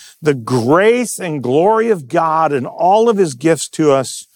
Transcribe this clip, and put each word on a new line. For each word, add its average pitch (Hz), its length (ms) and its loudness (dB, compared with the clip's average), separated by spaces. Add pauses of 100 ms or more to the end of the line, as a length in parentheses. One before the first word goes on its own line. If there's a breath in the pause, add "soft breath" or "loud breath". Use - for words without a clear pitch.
(200 loud breath)
the 151 140 0
grace 143 840 0
and 156 220 -6
glory 196 480 2
of 160 180 -4
God 294 440 0
and 247 140 -2
all 208 420 0
of 226 80 0
his 175 180 0
gifts 156 340 -2
to 151 240 0
us 135 440 -4